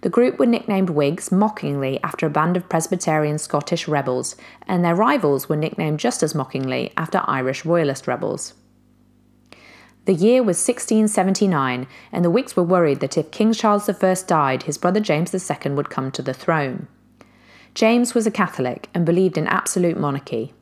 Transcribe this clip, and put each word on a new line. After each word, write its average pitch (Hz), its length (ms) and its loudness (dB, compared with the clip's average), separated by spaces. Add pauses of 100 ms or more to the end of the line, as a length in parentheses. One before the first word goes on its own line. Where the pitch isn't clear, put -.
The - 80 -2
group 240 300 2
were 269 80 4
nicknamed 196 440 0
Whigs 147 400 0
mockingly 143 720 0
after - 240 -4
a 151 40 0
band 160 260 2
of 175 120 -4
Presbyterian 156 720 0
Scottish 151 480 -4
rebels, 135 480 -2 (320)
and 180 180 0
their 170 100 2
rivals 190 540 2
were 156 80 0
nicknamed 156 440 -2
just - 240 0
as 151 100 -2
mockingly 131 640 -4
after - 300 -2
Irish 131 380 -2
Royalist 160 440 0
rebels. - 460 -4 (1500)
The 190 80 4
year 233 280 4
was 196 160 2
sixteen 220 500 2
seventy-nine, 160 760 0 (240)
and 175 140 0
the 170 60 4
Whigs 247 260 0
were 185 60 2
worried 170 380 2
that 139 180 -2
if 151 120 -4
King 220 220 2
Charles 208 340 2
the 196 80 0
First 185 320 0
died, 139 380 0
his 147 140 -6
brother 185 220 2
James 165 300 0
the 185 80 -4
Second 143 380 -4
would 143 140 -4
come 131 220 -4
to - 100 -8
the 131 120 -4
throne. 143 540 -4 (840)
James 240 400 2
was 220 120 2
a 214 40 2
Catholic 143 640 -2
and 175 100 2
believed 175 320 2
in 156 120 0
absolute - 500 0
monarchy. 139 640 -4